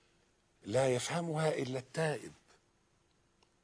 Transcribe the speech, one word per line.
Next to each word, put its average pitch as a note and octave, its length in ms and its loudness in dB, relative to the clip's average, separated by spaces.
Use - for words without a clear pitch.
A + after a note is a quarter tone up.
لا B2+ 300 4
يفهمها D#3 600 0
إلا C3 240 -2
التائب، B2 540 -4